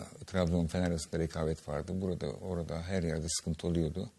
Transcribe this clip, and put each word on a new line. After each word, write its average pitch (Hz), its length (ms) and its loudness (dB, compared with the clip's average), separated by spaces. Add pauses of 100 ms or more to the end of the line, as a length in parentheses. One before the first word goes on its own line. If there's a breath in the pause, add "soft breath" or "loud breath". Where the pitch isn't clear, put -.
(280)
Trabzon 87 400 4
Fener 90 200 2
arasında 82 320 0
rekabet 80 480 0
vardı. 76 340 -2
Burada, 87 260 0
orada 82 540 -4
her 90 220 0
yerde 80 260 0
sıkıntı - 380 -2
oluyordu. 85 520 2